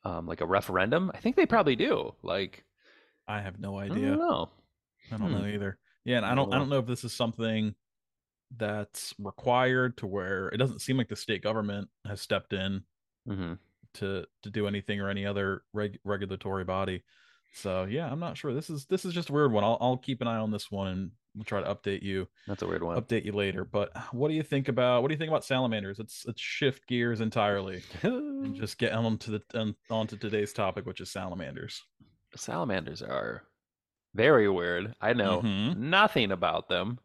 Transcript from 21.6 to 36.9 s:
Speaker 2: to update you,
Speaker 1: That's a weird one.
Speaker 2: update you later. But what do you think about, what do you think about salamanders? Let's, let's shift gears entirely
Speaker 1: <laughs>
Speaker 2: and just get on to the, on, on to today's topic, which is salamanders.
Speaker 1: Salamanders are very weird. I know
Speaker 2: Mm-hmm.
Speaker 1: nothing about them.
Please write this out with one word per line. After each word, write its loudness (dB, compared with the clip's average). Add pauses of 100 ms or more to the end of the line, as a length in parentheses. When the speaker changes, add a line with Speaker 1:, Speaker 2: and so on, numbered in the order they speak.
Speaker 2:
to -2
update -2
you, -2 (220)
Speaker 1:
That's -6
a -2
weird 0
one. 0
Speaker 2:
update 0
you -4
later. 0
But -2 (220)
what 0
do 0
you 0
think 0
about, 6
what 2
do 2
you -2
think -2
about 2
salamanders? 0
Let's, -12
let's -6
shift -2
gears 2
entirely 2 (100)
Speaker 1:
<laughs> -8
Speaker 2:
and -2
just -6
get 2
on 2
to -8
the, -4 (120)
on, -2 (140)
on 0
to -10
today's -2
topic, -2
which -10
is -12
salamanders. -8 (540)
Speaker 1:
Salamanders -4
are -4 (720)
very 8
weird. 0
I 2
know 4
Speaker 2:
Mm-hmm. 0
Speaker 1:
nothing 6
about 0
them. 0